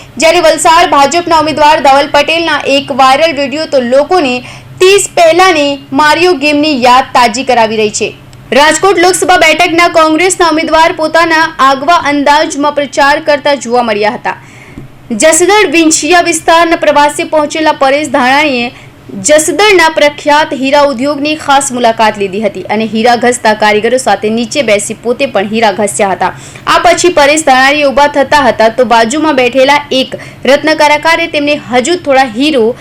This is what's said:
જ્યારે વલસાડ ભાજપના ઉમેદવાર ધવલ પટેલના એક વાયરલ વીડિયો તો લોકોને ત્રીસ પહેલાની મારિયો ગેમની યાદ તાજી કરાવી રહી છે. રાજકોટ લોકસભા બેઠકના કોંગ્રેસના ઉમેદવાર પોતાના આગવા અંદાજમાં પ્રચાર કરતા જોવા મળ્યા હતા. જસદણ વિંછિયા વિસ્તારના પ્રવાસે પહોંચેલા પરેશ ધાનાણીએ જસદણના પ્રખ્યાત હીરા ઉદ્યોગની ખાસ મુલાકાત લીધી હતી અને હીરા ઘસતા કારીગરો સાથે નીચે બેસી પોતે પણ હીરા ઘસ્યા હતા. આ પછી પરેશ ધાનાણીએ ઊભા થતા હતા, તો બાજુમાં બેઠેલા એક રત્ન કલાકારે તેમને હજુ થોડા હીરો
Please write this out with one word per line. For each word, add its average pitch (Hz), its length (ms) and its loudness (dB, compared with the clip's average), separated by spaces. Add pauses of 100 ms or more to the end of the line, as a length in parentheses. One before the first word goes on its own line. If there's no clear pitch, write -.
(160)
જ્યારે 320 240 2
વલસાડ 330 500 2
ભાજપના 320 500 0
ઉમેદવાર 302 400 2
ધવલ 277 320 2
પટેલના 311 540 0
એક 277 260 -2
વાયરલ 277 440 2
વીડિયો 285 300 -4
તો 285 140 0
લોકોને 269 560 0 (420)
ત્રીસ 392 360 2
પહેલાની 330 600 2 (180)
મારિયો 302 420 2
ગેમની 294 480 0
યાદ 254 300 2
તાજી 240 320 0
કરાવી 226 320 0
રહી 214 140 0
છે. - 220 -6 (400)
રાજકોટ 320 460 2
લોકસભા 359 380 2
બેઠકના 330 520 2
કોંગ્રેસના 339 600 0
ઉમેદવાર 320 440 2
પોતાના 320 540 0 (120)
આગવા 277 360 2
અંદાજમાં 285 800 0
પ્રચાર 285 460 0
કરતા 294 340 0
જોવા 240 280 -2
મળ્યા 214 280 -2
હતા. 202 240 -6 (760)
જસદણ 330 600 2
વિંછિયા 320 500 2
વિસ્તારના 330 560 0
પ્રવાસે 294 480 0
પહોંચેલા 311 480 -2
પરેશ 285 380 -2
ધાનાણીએ 262 580 0 (540)
જસદણના 320 640 2
પ્રખ્યાત 294 680 -2
હીરા 269 280 0
ઉદ્યોગની 285 540 -2
ખાસ 277 360 0
મુલાકાત 226 460 0
લીધી 202 240 -4
હતી 196 200 -6
અને 220 240 -4
હીરા 220 300 0
ઘસતા 226 380 0
કારીગરો 214 440 0
સાથે 214 320 -2
નીચે 220 320 -4
બેસી 214 320 -2
પોતે 240 320 -4
પણ 208 220 -4
હીરા 220 240 0
ઘસ્યા 202 380 -2
હતા. 180 220 -2 (340)
આ 330 120 2
પછી 339 300 2
પરેશ 302 360 0
ધાનાણીએ 277 400 2
ઊભા 277 220 2
થતા 285 380 0
હતા, 220 240 2
તો 226 160 0
બાજુમાં 233 500 0
બેઠેલા 262 460 2 (100)
એક 262 240 -2 (300)
રત્ન 294 300 0
કલાકારે 311 520 0
તેમને 294 320 -2 (120)
હજુ 254 260 0
થોડા 269 400 0
હીરો 254 440 0